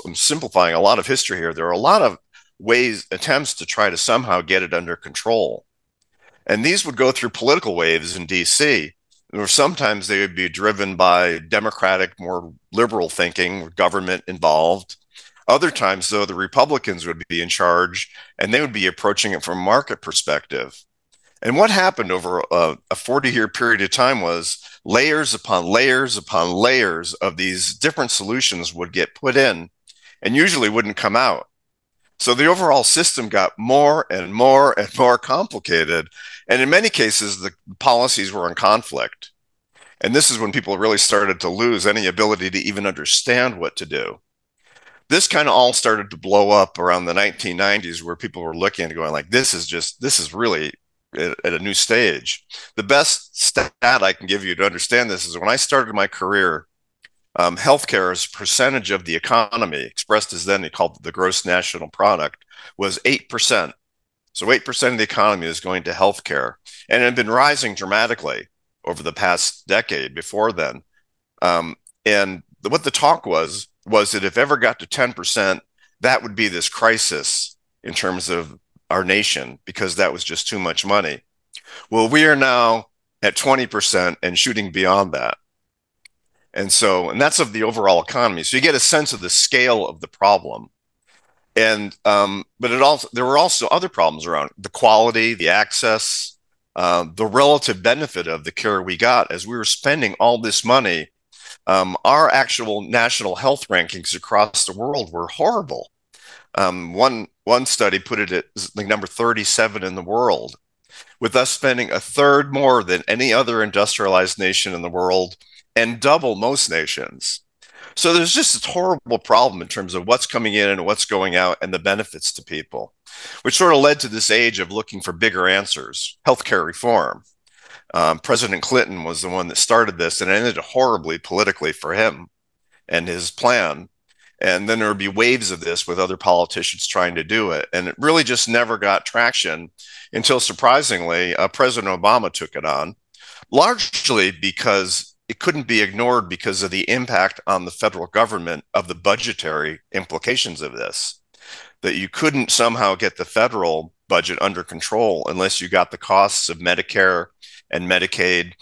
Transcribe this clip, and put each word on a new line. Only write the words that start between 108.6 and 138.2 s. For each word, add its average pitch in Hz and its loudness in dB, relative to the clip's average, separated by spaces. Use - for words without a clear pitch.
like, 104 -8
number 101 -2
thirty-seven 107 -2
in 92 -6
the 95 -10
world, 92 -2
with 117 0
us 127 4
spending 123 -2
a 98 -2
third 143 2
more 131 4
than 90 -2
any 120 0
other 117 2
industrialized 98 2
nation 95 -2
in 85 -8
the 87 -6
world 90 0
and 117 0
double 139 2
most 120 0
nations. - -6
So 170 2
there's 170 2
just 285 2
this 220 -6
horrible 180 -2
problem 113 4
in 82 -14
terms 92 -8
of 90 -6
what's 123 2
coming 113 -2
in 101 4
and 92 0
what's 104 0
going 95 -2
out 92 2
and 95 -8
the 90 -2
benefits 98 -4
to - -16
people, 69 -12
which 127 0
sort 175 4
of 139 6
led 143 4
to 131 -6
this 110 -2
age 113 2
of 90 -6
looking 101 -8
for 90 -8
bigger 92 -2
answers, 92 -4
healthcare 107 2
reform. 85 -2
Um, 80 2
President 110 0
Clinton 95 0
was 82 -6
the 92 -6
one 90 -4
that - -6
started 113 2
this, 82 -2
and 92 0
it 98 4
ended 113 0
horribly 92 0
politically 90 -2
for 78 -8
him 87 0
and 85 -2
his 87 -8
plan. 92 0
And 92 0
then 113 0
there 110 0
would 104 0
be 98 -4
waves 113 2
of 87 -8
this 85 -4
with 87 -6
other 92 -2
politicians 87 0
trying 90 -2
to 80 -4
do 104 -2
it. 73 -4
And 90 -2
it - -10
really 156 4